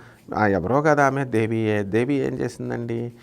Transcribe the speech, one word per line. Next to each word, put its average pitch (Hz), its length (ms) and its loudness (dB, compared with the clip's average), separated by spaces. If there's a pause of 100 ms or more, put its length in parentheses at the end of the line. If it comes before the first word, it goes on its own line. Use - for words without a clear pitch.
(360)
ఆ, 107 100 2
ఎవరో 101 360 2
కదా 147 240 4
ఆమె 135 180 0
దేవియే. 110 580 0
దేవి 117 320 0
ఏం 135 240 -2
చేసిందండి? 120 760 -6 (100)